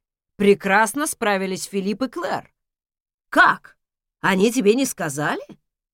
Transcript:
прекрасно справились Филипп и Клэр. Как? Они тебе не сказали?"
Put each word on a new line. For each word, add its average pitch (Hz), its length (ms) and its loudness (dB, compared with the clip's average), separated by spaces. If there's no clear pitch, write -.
прекрасно 202 720 2
справились 190 580 -4
Филипп 196 380 -6
и 262 60 -4
Клэр. 226 440 -8
Как? - 480 0
Они 190 320 2
тебе 226 240 4
не 269 100 0
сказали?" 165 560 -4